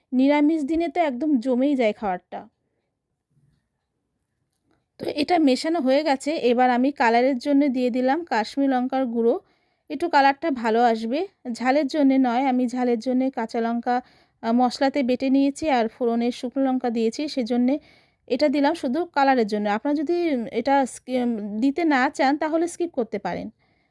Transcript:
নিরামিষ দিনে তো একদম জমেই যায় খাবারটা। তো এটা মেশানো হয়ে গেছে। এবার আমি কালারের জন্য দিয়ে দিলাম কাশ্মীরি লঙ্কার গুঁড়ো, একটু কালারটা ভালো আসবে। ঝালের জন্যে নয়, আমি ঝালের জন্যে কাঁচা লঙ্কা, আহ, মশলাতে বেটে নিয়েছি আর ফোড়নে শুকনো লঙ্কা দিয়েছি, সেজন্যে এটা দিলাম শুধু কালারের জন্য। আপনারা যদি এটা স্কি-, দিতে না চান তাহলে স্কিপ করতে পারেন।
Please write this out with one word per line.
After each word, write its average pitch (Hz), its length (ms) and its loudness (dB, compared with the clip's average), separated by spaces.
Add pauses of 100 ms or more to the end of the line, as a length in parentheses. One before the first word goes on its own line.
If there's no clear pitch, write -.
(140)
নিরামিষ 294 500 4
দিনে 320 240 -2
তো 339 120 -4
একদম 294 380 0
জমেই 262 380 0
যায় 226 180 2
খাবারটা। 196 540 -8 (2500)
তো - 80 -8
এটা 302 320 0
মেশানো 320 420 2
হয়ে 269 240 2
গেছে। 285 280 -2
এবার 254 380 2
আমি 247 220 2
কালারের 247 460 2
জন্য 285 300 2
দিয়ে 247 220 0
দিলাম 254 340 -2
কাশ্মীরি 277 480 -2
লঙ্কার 254 340 -2
গুঁড়ো, 233 340 0 (500)
একটু 302 200 -4
কালারটা 277 420 2
ভালো 233 320 0
আসবে। 233 440 0 (240)
ঝালের 262 360 0
জন্যে 269 300 2
নয়, 254 280 2
আমি 254 220 0
ঝালের 247 320 -2
জন্যে 254 300 -2
কাঁচা 233 320 -6
লঙ্কা, 240 400 -2 (400)
আহ, 226 120 -2
মশলাতে 262 500 2
বেটে 254 260 0
নিয়েছি 277 400 0
আর 240 180 2
ফোড়নে 233 440 -2
শুকনো 262 320 -4
লঙ্কা 262 260 0
দিয়েছি, 233 380 -2
সেজন্যে 247 520 0 (480)
এটা 285 220 0
দিলাম 285 240 2
শুধু 320 320 -2
কালারের 269 420 2
জন্য। 208 220 -2
আপনারা 233 260 -2
যদি 302 180 -2 (380)
এটা 269 340 2
স্কি-, 233 720 -4
দিতে 277 240 0
না 285 260 2
চান 294 280 2
তাহলে 320 300 0
স্কিপ 339 240 -6
করতে 220 280 -4
পারেন। 175 300 -8 (420)